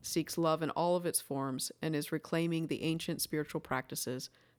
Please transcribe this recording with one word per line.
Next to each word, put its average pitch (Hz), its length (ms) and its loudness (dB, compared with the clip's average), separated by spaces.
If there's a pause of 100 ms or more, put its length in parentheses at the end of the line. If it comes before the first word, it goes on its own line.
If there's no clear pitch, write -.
seeks - 360 -2
love 160 260 4
in 147 80 2
all 175 260 4
of 175 80 -2
its - 160 0
forms, 135 500 -2 (100)
and 156 140 2
is 147 160 -2
reclaiming 165 560 0
the - 160 -2
ancient 165 380 0
spiritual 151 400 -2
practices 131 680 -4 (300)